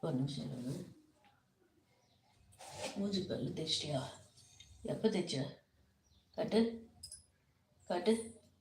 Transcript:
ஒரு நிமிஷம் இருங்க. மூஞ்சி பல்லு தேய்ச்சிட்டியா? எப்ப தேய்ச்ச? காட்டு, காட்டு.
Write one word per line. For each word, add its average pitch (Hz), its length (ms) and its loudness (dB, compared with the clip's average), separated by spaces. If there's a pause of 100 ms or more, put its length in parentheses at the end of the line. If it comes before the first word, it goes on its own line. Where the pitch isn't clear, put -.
ஒரு 160 120 0
நிமிஷம் 131 380 0
இருங்க. 123 320 -4 (2000)
மூஞ்சி 196 260 0
பல்லு - 280 -2
தேய்ச்சிட்டியா? 147 540 0 (800)
எப்ப - 280 2
தேய்ச்ச? 151 340 2 (920)
காட்டு, - 540 2 (960)
காட்டு. 208 560 2 (200)